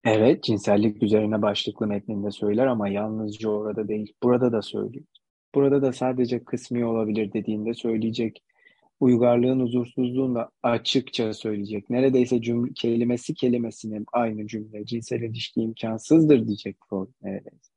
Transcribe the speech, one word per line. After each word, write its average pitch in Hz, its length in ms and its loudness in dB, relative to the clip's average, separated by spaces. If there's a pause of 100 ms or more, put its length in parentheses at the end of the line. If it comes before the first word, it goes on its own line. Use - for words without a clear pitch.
Evet, 113 380 4
cinsellik 107 600 2
üzerine 107 400 2
başlıklı 104 440 -2
metninde 101 440 -4
söyler 107 360 0
ama 110 220 0
yalnızca 107 600 -4
orada 107 400 -4
değil, 107 240 -6 (100)
burada 123 300 4
da 107 100 -2
söylüyor. 110 420 -8 (500)
Burada 139 280 4
da 131 100 2
sadece 123 520 -2
kısmi 120 400 -4
olabilir 110 480 -2
dediğinde 107 420 -4
söyleyecek 113 680 -4 (600)
uygarlığın 123 580 4
huzursuzluğunu 123 760 -2
da 117 160 -4 (120)
açıkça 117 720 0
söyleyecek. 104 560 -6
Neredeyse 123 520 4
cümle, 120 320 -2
kelimesi 120 600 0
kelimesine 117 680 -2 (120)
aynı 110 340 -2
cümle. 107 380 -10
"Cinsel 117 380 -6
ilişki 117 380 -6
imkansızdır." 113 840 4
diyecek 104 300 -6 (120)
Freud 95 200 -4 (140)
neredeyse. 98 540 -14